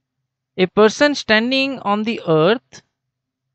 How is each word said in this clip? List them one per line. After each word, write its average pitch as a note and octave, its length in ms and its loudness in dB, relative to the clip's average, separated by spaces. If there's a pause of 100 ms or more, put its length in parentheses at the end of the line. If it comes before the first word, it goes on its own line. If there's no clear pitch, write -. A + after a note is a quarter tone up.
(580)
a F#3 100 2
person A3 480 2
standing B3+ 640 -2
on G#3 240 -4
the A3 240 -6
earth, E3+ 560 0 (720)